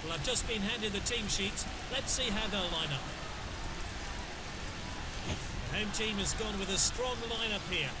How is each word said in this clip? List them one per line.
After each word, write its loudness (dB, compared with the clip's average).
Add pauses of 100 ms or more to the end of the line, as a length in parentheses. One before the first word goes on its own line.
Well, -2
I've -2
just 2
been 0
handed 2
the 2
team 0
sheets. 0 (260)
Let's 0
see 2
how 2
they'll 2
line 0
up. 0 (2250)
The -2
home 2
team 2
has 2
gone 0
with 0
a 4
strong 4 (120)
lineup 0
here. 2 (100)